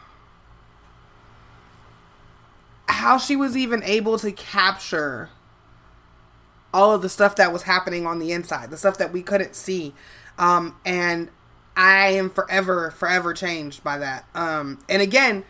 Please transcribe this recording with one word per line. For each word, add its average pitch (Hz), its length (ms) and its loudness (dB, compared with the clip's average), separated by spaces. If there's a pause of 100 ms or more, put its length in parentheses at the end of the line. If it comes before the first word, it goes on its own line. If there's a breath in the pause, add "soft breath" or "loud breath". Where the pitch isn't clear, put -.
(3000 loud breath)
how 233 300 2
she 277 180 -2
was 269 220 -2
even 233 260 -2
able 220 360 0
to 214 120 -6
capture 170 960 -4 (1400)
all 202 200 6
of 190 80 2
the 185 80 -4
stuff 202 260 4
that 180 160 4
was 170 120 -6
happening 180 420 0
on 170 140 -2
the 165 120 -4
inside, 156 380 -6
the 156 80 -12
stuff 190 200 2
that 170 140 -4
we 180 100 -4
couldn't 196 340 -2
see. 170 380 -6 (440 loud breath)
Um, 175 380 2 (100)
and 170 440 -2 (480)
I 196 320 6
am 190 220 0
forever, 185 600 -2
forever 175 420 -2
changed 165 500 -8
by 190 160 -4
that. 135 340 -8
Um, 156 460 -4 (100)
and 196 120 4
again, 208 480 2